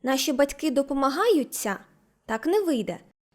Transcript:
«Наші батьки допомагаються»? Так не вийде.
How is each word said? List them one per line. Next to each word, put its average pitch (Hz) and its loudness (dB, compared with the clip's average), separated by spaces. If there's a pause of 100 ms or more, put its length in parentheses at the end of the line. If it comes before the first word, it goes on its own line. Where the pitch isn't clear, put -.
«Наші 269 0
батьки 285 0
допомагаються»? 277 0 (500)
Так 226 -4
не 381 2
вийде. 233 -2 (340)